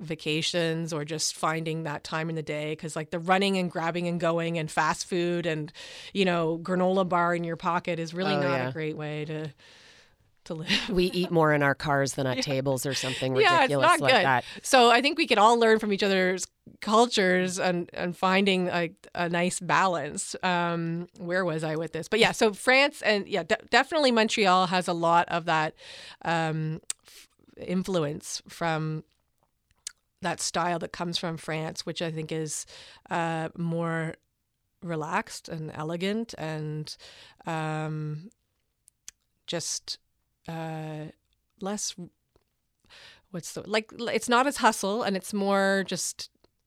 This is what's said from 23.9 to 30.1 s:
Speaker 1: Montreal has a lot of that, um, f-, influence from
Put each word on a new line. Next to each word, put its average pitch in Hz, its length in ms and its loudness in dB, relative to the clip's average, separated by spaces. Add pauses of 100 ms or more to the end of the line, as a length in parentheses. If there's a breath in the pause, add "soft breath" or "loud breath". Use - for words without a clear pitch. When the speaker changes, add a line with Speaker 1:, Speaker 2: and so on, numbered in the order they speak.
Speaker 1:
Montreal 196 560 4
has 180 200 0
a 185 60 0
lot 170 360 4
of 170 160 -2
that, 160 300 0 (480 loud breath)
um, 160 580 -2 (240)
f-, - 220 -20 (400)
influence 175 800 -4
from 156 560 -4 (1200)